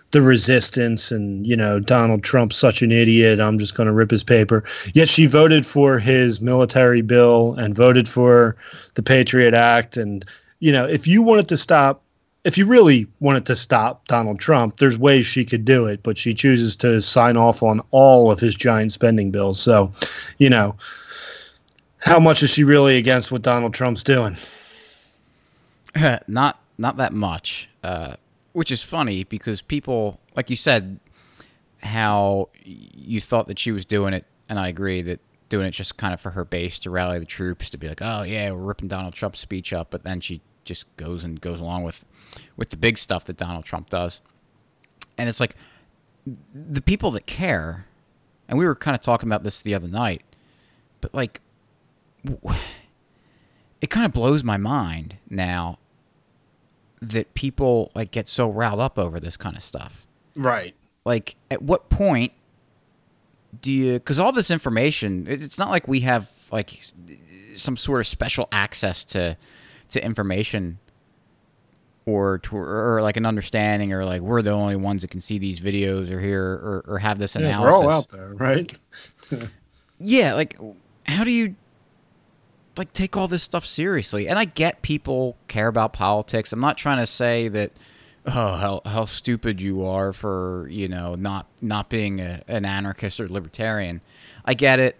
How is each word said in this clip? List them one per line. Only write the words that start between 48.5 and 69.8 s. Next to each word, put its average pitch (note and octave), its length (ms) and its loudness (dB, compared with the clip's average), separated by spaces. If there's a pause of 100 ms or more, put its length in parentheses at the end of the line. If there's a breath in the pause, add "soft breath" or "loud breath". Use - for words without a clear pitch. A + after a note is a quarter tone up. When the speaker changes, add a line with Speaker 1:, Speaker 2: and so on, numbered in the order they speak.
Speaker 2:
we E3+ 80 0
were D#3+ 100 0
kinda C#3 220 -6
talking A#2 320 -2
about G#2 140 -4
this G2+ 180 -10
the G2+ 140 -4
other F2 140 -8
night, G2+ 340 -6 (800)
but, - 120 -10
like, - 280 -8 (840)
w-, - 320 -6 (1200 loud breath)
it D3+ 100 -8
kinda A3 180 0
blows C3 340 0
my G#2+ 140 -2
mind F#2+ 600 -4 (120)
now F2+ 480 -6 (1200)
that A2 320 -8
people, B2+ 600 -2
like, A2 180 -8
get A2 180 -8
so A#2+ 200 -2
riled G#2 300 -4
up B2+ 180 -4
over E2+ 220 -6
this E2 160 -12
kinda - 240 -14
stuff. - 480 -16 (300)
Speaker 1:
Right. A#2 360 -4 (300)
Speaker 2:
Like, A#2 320 -4 (160)
at C3+ 100 -8
what E3+ 280 -4
point C3+ 420 0 (1300)
do C3+ 80 -8
you, C3 300 -2
'cause C3+ 180 -6
all G3 140 0
this B3 180 -2
information, A#2 800 -4
it, C3+ 160 -10
it's C#3+ 140 -16
not G3+ 120 -6
like F#3+ 200 -4
we C3+ 100 0
have, A#2+ 320 -2 (180)
like, - 300 -8 (760)
some B2+ 200 -6
sort C3+ 240 -4
of A2 80 -4
special - 460 -6
access G2+ 500 -4
to, F2 320 -6 (540 soft breath)